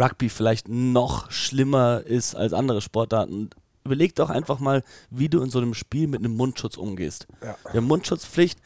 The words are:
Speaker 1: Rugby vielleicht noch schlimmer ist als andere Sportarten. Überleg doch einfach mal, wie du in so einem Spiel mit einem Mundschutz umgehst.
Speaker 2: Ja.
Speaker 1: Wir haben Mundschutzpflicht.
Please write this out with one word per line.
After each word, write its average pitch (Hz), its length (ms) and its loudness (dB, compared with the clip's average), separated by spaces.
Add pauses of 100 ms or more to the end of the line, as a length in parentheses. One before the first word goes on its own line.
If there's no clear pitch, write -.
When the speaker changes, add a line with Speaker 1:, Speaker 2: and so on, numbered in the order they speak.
Speaker 1:
Rugby 127 300 2
vielleicht 113 380 0
noch 123 640 0
schlimmer 131 760 2
ist 120 280 0
als 104 200 0
andere 117 260 0
Sportarten. 107 720 -2 (340)
Überleg 143 300 2
doch 151 160 0
einfach 135 280 -2
mal, 139 240 2 (280)
wie 131 180 0
du 160 140 2
in 131 80 -4
so 127 80 0
einem 120 160 0
Spiel 151 340 -2
mit 135 120 -4
einem 117 140 -2
Mundschutz 123 440 -4
umgehst. 90 480 -6 (160)
Speaker 2:
Ja. 104 120 -10 (160)
Speaker 1:
Wir 117 120 2
haben 117 40 0
Mundschutzpflicht. 165 800 2